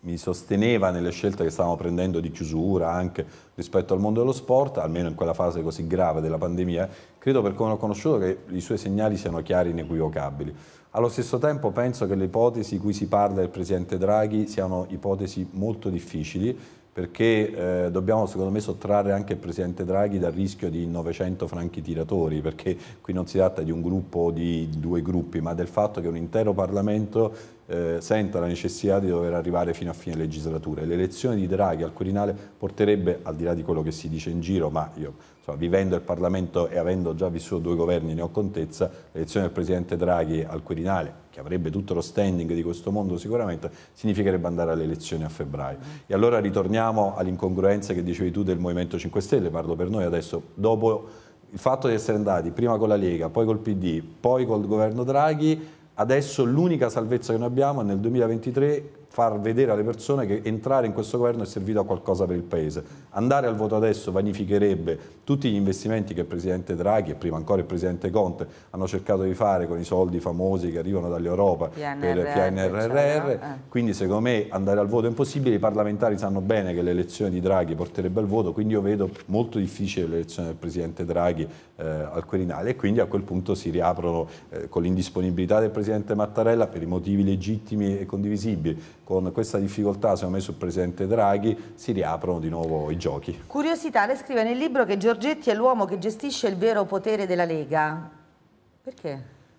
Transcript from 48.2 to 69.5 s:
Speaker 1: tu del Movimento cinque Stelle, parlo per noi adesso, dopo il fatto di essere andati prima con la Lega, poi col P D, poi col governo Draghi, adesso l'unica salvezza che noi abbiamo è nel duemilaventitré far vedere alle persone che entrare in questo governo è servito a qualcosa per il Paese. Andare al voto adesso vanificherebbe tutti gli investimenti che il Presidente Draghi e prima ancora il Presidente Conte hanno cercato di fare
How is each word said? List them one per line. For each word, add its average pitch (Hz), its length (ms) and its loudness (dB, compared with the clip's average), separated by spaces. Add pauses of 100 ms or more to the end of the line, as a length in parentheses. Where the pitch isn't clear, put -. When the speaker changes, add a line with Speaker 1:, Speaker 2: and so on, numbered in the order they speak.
Speaker 1:
tu 101 120 -2
del 92 160 2
Movimento 87 400 -2
cinque 92 240 -2
Stelle, 98 260 2
parlo 80 260 -2
per 87 140 -2
noi 104 160 0
adesso, 85 380 -2 (100)
dopo 110 540 2 (420)
il 98 100 -14
fatto 131 300 2
di 117 60 4
essere 107 240 0
andati 95 320 2
prima 113 260 2
con 107 120 2
la 104 80 6
Lega, 85 340 0
poi 113 160 2
col 110 120 2
P 107 140 -2
D, 87 300 0
poi 127 420 2
col 107 220 0
governo 110 360 2
Draghi, 151 640 2 (280)
adesso 131 480 2
l'unica 139 440 4
salvezza 117 440 0
che 113 60 4
noi 120 80 0
abbiamo 135 340 2
è 110 40 0
nel 98 140 2
duemilaventitré 123 1040 0 (100)
far 110 240 4
vedere 113 320 4
alle 104 140 2
persone 117 420 0
che 104 160 0
entrare 117 460 2
in 101 40 -2
questo 110 260 -2
governo 120 260 2
è - 20 -6
servito 104 320 -2
a 98 60 2
qualcosa 92 420 0
per 90 80 0
il 87 80 -2
Paese. 76 400 -2 (280)
Andare 127 360 2
al 113 80 0
voto 107 220 0
adesso 107 340 2
vanificherebbe 98 880 2 (240)
tutti 135 260 0
gli 107 60 2
investimenti 101 600 0
che 87 80 -2
il 85 40 -2
Presidente 92 480 -2
Draghi 92 380 2
e - 20 -4
prima 80 220 -4
ancora 85 240 2
il 82 60 0
Presidente 90 440 -2
Conte 90 340 2 (260)
hanno 92 180 -4
cercato 95 340 0
di 95 120 2
fare 92 340 2